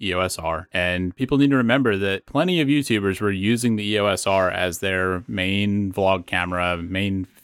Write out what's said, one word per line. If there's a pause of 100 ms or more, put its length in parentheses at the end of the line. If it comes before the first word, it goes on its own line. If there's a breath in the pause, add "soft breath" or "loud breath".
E
O
S
R,
and
people
need
to
remember
that
plenty
of
YouTubers
were
using
the
E
O
S
R
as
their
main
vlog
camera,
main (160)